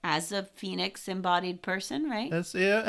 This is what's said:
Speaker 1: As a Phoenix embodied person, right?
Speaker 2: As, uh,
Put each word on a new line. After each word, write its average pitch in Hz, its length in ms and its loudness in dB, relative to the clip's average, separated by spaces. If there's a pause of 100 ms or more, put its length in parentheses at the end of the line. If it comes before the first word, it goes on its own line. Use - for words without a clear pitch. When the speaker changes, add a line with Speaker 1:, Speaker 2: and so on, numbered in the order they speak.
Speaker 1:
As 165 300 0
a 196 100 -2
Phoenix 190 680 -4
embodied 180 540 0
person, 196 480 -2
right? 233 220 -2
Speaker 2:
As, 170 220 -2
uh, 196 340 4